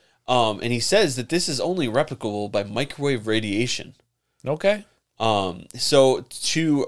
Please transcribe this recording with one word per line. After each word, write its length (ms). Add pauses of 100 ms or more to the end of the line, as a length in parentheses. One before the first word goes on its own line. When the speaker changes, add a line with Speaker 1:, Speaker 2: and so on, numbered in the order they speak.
(280)
Speaker 1:
Um, 340
and 120
he 80
says 360
that 120
this 180
is 140
only 260
replicable 640
by 120
microwave 640
radiation. 680 (500)
Speaker 2:
Okay. 400 (340)
Speaker 1:
Um, 460 (100)
so 540
to 580